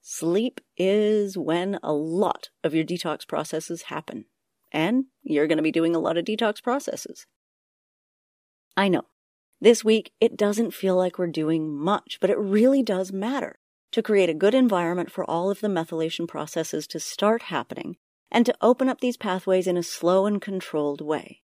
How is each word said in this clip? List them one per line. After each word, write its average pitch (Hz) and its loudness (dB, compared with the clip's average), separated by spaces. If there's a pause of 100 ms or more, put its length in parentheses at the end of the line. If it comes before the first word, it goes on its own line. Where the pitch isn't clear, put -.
Sleep 196 -2 (180)
is 202 2
when 175 -2
a 156 -2
lot 160 -2 (140)
of 156 0
your 160 2
detox 170 -6
processes 160 -6
happen, - -10 (460)
and 220 0 (160)
you're 151 2
gonna 156 0
be 156 0
doing 165 2
a 160 0
lot 165 0
of 175 -2
detox 220 -2
processes. - -6 (1500)
I 196 2
know, 180 2 (560)
this 226 6
week 220 2
it 226 2
doesn't 208 0
feel 190 0
like 185 0
we're 180 0
doing 156 -2
much, 156 -4
but 196 2
it - 0
really 220 4
does 190 -2
matter 220 -6 (320)
to 226 0
create 196 4
a 156 0
good 196 4
environment 180 2
for - -6
all 175 0
of 196 -4
the 214 -2
methylation 165 -2
processes 156 -6
to - -10
start 214 -2
happening - -6 (340)
and 233 4
to 240 0
open 247 4
up 254 -4
these 247 -2
pathways 185 0
in 180 2
a 175 0
slow 185 2
and 208 0
controlled 151 -4
way. 147 -6